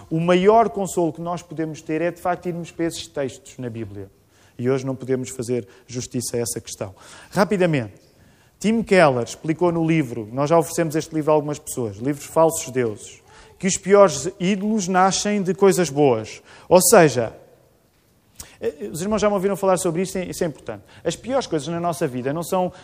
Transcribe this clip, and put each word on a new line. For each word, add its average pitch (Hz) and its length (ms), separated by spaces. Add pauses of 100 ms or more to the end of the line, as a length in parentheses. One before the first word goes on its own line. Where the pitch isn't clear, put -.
o 160 100
maior 190 520
consolo 180 420
que - 80
nós 170 220
podemos 156 400
ter 156 180
é, 170 100
de 170 80
facto, 175 280
irmos 170 240
para 165 160
esses 160 200
textos - 520
na 127 100
Bíblia. 101 420 (480)
E 120 120
hoje 135 160
não 135 100
podemos 127 320
fazer 120 400 (180)
justiça 120 520
a - 20
essa 120 180
questão. - 360 (360)
Rapidamente, 170 720 (580)
Tim 220 240
Keller 151 420
explicou 160 460
no 165 160
livro, 123 460
nós 139 160
já 170 100
oferecemos 165 380
este 156 180
livro 156 160
a 151 40
algumas 147 240
pessoas, 107 400
livros 135 260
Falsos - 460
Deuses, 120 520 (360)
que - 80
os 190 100
piores 180 640
ídolos 196 480
nascem 190 540
de 180 100
coisas 180 380
boas. 131 520 (240)
Ou 180 140
seja, 143 540 (1300)
eh, 226 300
os 165 100
irmãos 208 200
já 208 80
me 208 60
ouviram 196 200
falar 190 220
sobre 170 260
isto, 185 160
isso 180 240
é 180 60
importante. 110 340 (220)
As 165 100
piores 254 320
coisas 151 220
na 170 100
nossa 170 300
vida 127 240
não 165 100
são, 185 300 (120)